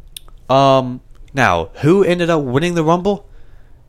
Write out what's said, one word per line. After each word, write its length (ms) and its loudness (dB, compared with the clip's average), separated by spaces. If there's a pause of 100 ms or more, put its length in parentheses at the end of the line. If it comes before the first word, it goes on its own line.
(480)
Um, 520 2 (320)
now, 340 0 (160)
who 200 4
ended 260 0
up 140 0
winning 320 -2
the 80 0
Rumble? 460 -2 (600)